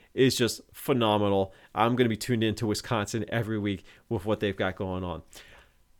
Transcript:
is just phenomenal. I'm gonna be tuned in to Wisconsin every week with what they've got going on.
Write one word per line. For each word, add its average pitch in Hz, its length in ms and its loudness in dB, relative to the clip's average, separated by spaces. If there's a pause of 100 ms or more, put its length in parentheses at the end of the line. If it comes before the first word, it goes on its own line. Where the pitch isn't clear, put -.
(140)
is 127 240 4
just 113 240 0 (100)
phenomenal. 104 840 2 (200)
I'm 117 240 2
gonna 123 100 4
be 110 80 0
tuned 113 300 -2
in 107 100 0
to 117 120 -2
Wisconsin 104 600 -2
every 110 320 -2
week 101 240 -4 (240)
with 101 160 -4
what 104 160 0
they've 98 160 0
got 92 220 -2
going 95 260 -4
on. 85 180 -6 (800)